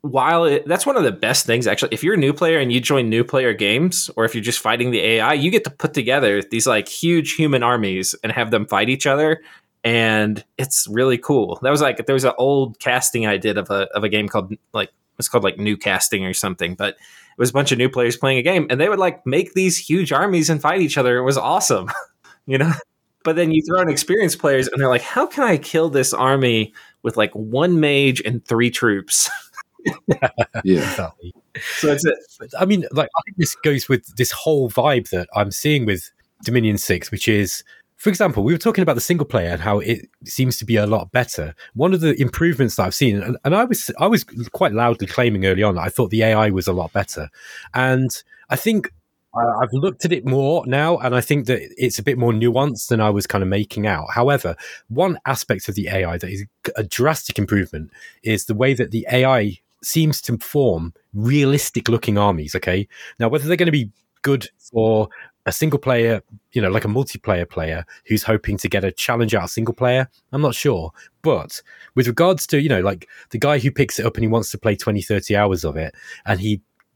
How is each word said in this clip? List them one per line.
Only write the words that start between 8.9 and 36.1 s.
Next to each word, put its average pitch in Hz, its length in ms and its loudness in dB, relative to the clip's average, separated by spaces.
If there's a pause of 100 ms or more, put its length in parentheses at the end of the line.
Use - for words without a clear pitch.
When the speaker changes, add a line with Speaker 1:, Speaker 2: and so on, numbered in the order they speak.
Speaker 1:
other. 151 360 0 (420)
And 110 580 2 (140)
it's - 320 -4
really 123 300 0
cool. 110 420 0
That 127 100 0
was, 147 120 2
like, 123 240 -2
there 139 80 2
was 131 100 0
an 123 140 4
old 135 400 0
casting 123 480 -2
I 104 100 2
did 101 220 -2
of 92 100 -6
a, 98 260 -2
of 104 100 -2
a 107 40 0
game 104 180 0
called, 98 280 -4 (180)
like, 104 180 -4 (280)
it's - 100 -6
called, 107 160 0
like, 95 140 -2
New 104 180 -2
Casting 95 480 -2
or 92 80 -6
something, 92 420 -4
but 98 200 -6
it - 440 -20
was 123 120 0
a - 20 -16
bunch 139 200 0
of 127 40 0
new 127 140 2
players 123 260 0
playing 135 220 0
a 120 40 -2
game, 170 280 0
and 127 100 0
they 170 80 2
would, 202 100 0
like, 185 280 -2
make 160 260 -2
these 185 240 0
huge 165 360 -2
armies 165 360 2
and 156 140 0
fight 170 180 0
each 156 160 0
other. 123 220 2
It 127 60 0
was 135 120 2
awesome, 131 540 0 (280)
<laughs> - 280 -20
you 135 100 -2
know? 156 160 2 (500)
But 160 140 0
then 165 160 2
you 156 160 4
throw 185 140 2
in 165 80 0
experienced 180 480 0
players, 135 280 2
and 135 140 -4
they're 135 80 4
like, 123 140 4
"How 311 240 -2
can 285 180 -2
I 190 140 2
kill 160 320 0
this 135 240 2
army 127 580 2 (300)
with, 117 160 -2
like, 107 140 2
one 135 480 2
mage 139 440 4
and 120 220 -2
three 120 240 2
troops?" 104 640 0
<laughs> - 60 -12 (1200)
Speaker 2:
Yeah. 92 280 2
Speaker 3:
Exactly. - 440 -10 (440)
Speaker 1:
So 151 120 2
it's 143 140 0
a 151 80 4 (260)
Speaker 3:
But, - 200 -18
I 185 80 2
mean, 196 260 2
like, 139 240 0
I - 80 0
think 196 140 -14
this 160 160 0 (100)
goes 143 240 0
with 127 280 -2
this 123 140 0
whole 143 400 0
vibe 127 380 0
that 90 260 -4
I'm 104 160 0
seeing 143 360 0
with 95 240 -4 (340)